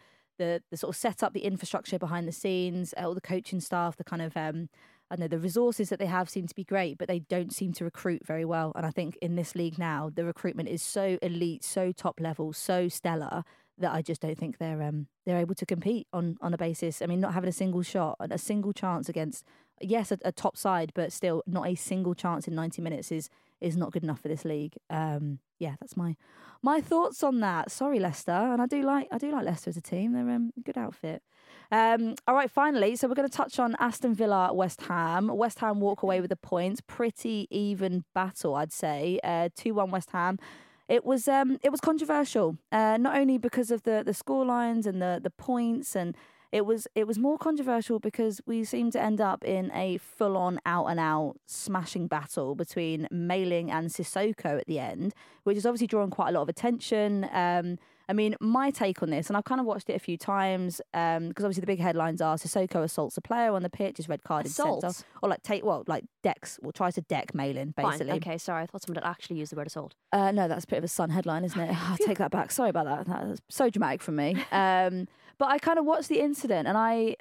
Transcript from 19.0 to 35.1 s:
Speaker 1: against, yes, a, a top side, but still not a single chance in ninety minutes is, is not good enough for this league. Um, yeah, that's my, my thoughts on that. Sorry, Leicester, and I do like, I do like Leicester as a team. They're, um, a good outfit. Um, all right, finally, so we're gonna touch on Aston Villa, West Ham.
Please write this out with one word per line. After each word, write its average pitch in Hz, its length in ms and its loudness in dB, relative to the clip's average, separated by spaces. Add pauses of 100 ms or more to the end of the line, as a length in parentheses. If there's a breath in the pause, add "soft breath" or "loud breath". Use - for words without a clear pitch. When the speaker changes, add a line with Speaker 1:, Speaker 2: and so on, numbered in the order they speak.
Speaker 1:
against, 160 360 -4 (360 soft breath)
yes, 208 300 0
a, 190 140 0
a 180 80 0
top - 240 -2
side, 170 380 0
but 170 180 -2
still 165 340 0
not 175 220 -2
a 180 60 0
single 180 400 -2
chance 175 340 -2
in 165 60 -4
ninety 165 260 -4
minutes 165 320 -6
is, 160 160 -4 (320 soft breath)
is 170 160 -2
not 175 160 0
good 160 100 -2
enough 156 180 -2
for - 80 -8
this 151 180 -4
league. 151 300 -4 (120)
Um, 151 520 -2 (180)
yeah, 147 200 -4
that's - 160 -14
my, 170 220 -2 (460 loud breath)
my 294 180 4
thoughts 330 420 0
on 262 180 4
that. 180 300 0
Sorry, 269 300 0
Leicester, 175 320 -2
and 240 300 2
I 247 40 2
do 285 140 0
like, 269 320 2
I 240 60 -2
do 285 120 -2
like 277 140 0
Leicester 175 240 -2
as 170 80 -4
a 170 60 -8
team. 214 320 0
They're, 247 160 0
um, 240 260 0
a 240 60 -10
good - 160 -6
outfit. 170 440 -6 (480 loud breath)
Um, 226 440 6 (120)
all 247 80 6
right, 269 160 4
finally, 254 460 4
so 262 120 2
we're 247 60 2
gonna 277 140 2
touch 277 300 -2
on 233 200 2
Aston 240 360 2
Villa, 196 400 4
West 185 280 0
Ham. 175 460 2